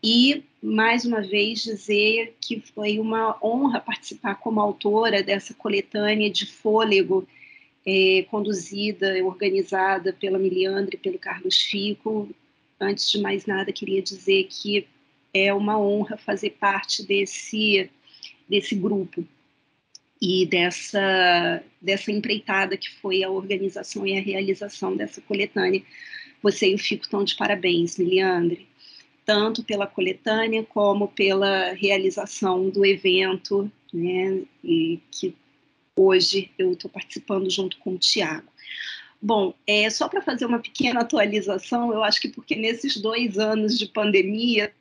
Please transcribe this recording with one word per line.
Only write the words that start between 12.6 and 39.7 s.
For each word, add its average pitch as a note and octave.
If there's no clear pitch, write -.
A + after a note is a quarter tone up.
Antes G3+
de G#3
mais G3
nada, G3
queria F#3+
dizer F#3+
que G3+
é G3
uma G#3
honra G#3
fazer G3+
parte G3
desse, G3+
desse G3+
grupo. F#3+
E F#3
dessa, F3
dessa G3
empreitada G3+
que -
foi F#3+
a F#3+
organização F#3+
e G3
a G3
realização G3
dessa G#3
coletânea. G3
Você G3
e G3
o G3+
Fico -
estão G3+
de -
parabéns, F3+
Miliandre, F3+
tanto A3
pela G3+
coletânea A3
como G3+
pela F#3+
realização F#3+
do G3
evento, F#3+
né, F#3
e E3
que -
hoje F#3+
eu F#3
tô -
participando -
junto F#3+
com F#3
o F3+
Thiago. D#3+
Bom, G3+
é, G#3